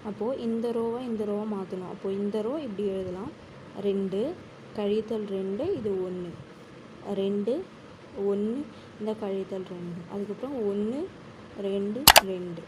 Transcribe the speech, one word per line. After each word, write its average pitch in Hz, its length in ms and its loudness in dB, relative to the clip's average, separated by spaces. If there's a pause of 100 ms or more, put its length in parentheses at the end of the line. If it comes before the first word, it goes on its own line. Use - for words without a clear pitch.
அப்போ 208 220 -2 (100)
இந்த 233 360 0
ரோவை 233 280 0 (100)
இந்த 214 140 0
ரோவை 208 300 0
மாத்தணும். 185 400 -4
அப்போ 196 180 -2
இந்த 202 300 2
ரோ 233 200 0
இப்படி 202 260 0
எழுதலாம். 190 440 -2 (480)
ரெண்டு, 196 400 2 (560)
கழித்தல் 214 520 2
ரெண்டு, 196 360 0 (120)
இது 214 140 0 (180)
ஒண்ணு. 180 220 -4 (840)
ரெண்டு, 202 380 2 (800)
ஒண்ணு, 208 260 2 (440)
இந்த 214 200 0
கழித்தல் 190 540 -2
ரெண்டு. 175 260 -6 (120)
அதுக்கப்புறம் 202 440 -4 (140)
ஒண்ணு, 214 300 2 (600)
ரெண்டு, 202 420 0 (220)
ரெண்டு. 180 440 -4